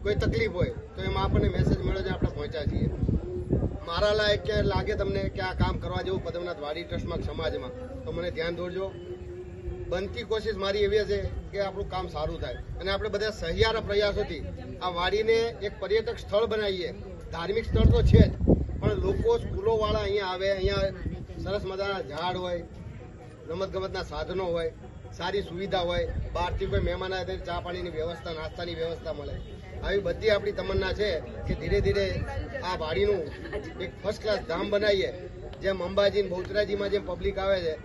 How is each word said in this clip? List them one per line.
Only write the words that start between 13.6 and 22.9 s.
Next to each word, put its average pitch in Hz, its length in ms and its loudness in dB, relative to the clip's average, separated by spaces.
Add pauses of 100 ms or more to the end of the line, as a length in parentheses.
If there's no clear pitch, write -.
પ્રયાસોથી 202 560 0 (420)
આ 180 120 0
વાડીને 214 400 4 (300)
એક 196 140 -4
પર્યટક 214 420 2
સ્થળ 208 280 4
બનાવીએ. 196 380 0 (440)
ધાર્મિક 180 360 0
સ્થળ - 240 8
તો 240 60 8 (120)
છે 277 100 12
જ, 262 120 10 (480)
પણ 381 240 2
લોકો, 392 260 4 (120)
સ્કૂલોવાળા 214 640 2
અહીંયા 196 260 0
આવે, 190 180 0
અહીંયા 196 400 2 (520)
સરસ 190 280 -2
મજાના 190 400 -2
ઝાડ 180 320 -2
હોય, 175 200 -4 (840)